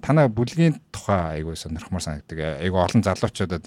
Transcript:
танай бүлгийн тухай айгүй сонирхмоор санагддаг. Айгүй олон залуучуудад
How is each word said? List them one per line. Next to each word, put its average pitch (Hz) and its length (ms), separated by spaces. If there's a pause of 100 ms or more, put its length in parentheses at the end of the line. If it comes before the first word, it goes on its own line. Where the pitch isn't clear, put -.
танай 147 260
бүлгийн 123 480 (160)
тухай 82 480
айгүй 80 160
сонирхмоор 80 480
санагддаг. 78 560
Айгүй 92 220
олон 107 240
залуучуудад 92 600